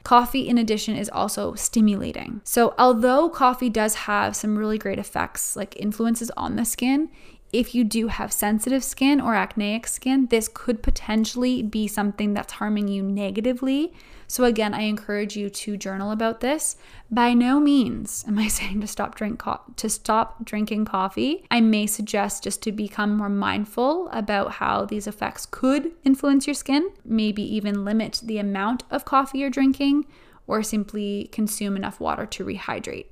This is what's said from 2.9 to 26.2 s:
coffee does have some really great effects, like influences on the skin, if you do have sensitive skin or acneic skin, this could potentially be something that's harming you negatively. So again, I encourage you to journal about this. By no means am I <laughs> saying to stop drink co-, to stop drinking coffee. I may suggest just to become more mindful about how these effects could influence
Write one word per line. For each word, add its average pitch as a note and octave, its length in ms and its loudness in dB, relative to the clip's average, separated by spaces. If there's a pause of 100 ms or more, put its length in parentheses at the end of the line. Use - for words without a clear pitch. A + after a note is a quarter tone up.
coffee B3+ 400 2
does G#3+ 260 0
have G3+ 400 0
some G#3 220 -2
really G#3+ 200 0
great G3 220 -4
effects, - 560 -6
like G3 220 -8
influences A3+ 600 -2
on - 180 -4
the A#3 100 0
skin, C4+ 440 0 (460)
if A#3+ 180 0
you A#3+ 120 4
do A3 220 0
have G#3 260 -4
sensitive A3 500 0
skin C#4 380 2
or A#3+ 120 2
acneic G#3 540 -2
skin, C4 400 2
this A3+ 260 2
could A3+ 300 -4
potentially A#3+ 800 0
be G#3+ 240 -2
something G#3 460 -2
that's - 200 -6
harming G#3 360 -2
you G3 120 -2
negatively. A#3+ 920 -2 (340)
So - 160 0
again, A3 300 2
I - 80 -4
encourage G#3 560 -4
you G3+ 120 -6
to G#3 280 -8
journal G3 340 -6
about A3+ 300 -2
this. D4 340 -2 (340)
By A#3+ 240 4
no B3 280 6
means - 640 2
am G#3 120 0
I G#3+ 80 2
<laughs> - 20 0
saying G3+ 320 -2
to G#3 60 -4
stop - 280 -6
drink G#3 240 -6
co-, - 220 -4 (160)
to A3 120 -4
stop - 540 0
drinking G#3+ 400 -2
coffee. G#3+ 640 -2
I A#3+ 120 4
may G#3+ 260 4
suggest G#3 560 -2
just - 200 -6
to G#3+ 100 -4
become G#3 420 0
more G#3 140 0
mindful G#3 800 0
about G#3 440 -2
how G3+ 300 0
these G#3 240 -6
effects - 380 -6
could D4 480 0 (100)
influence C4+ 440 4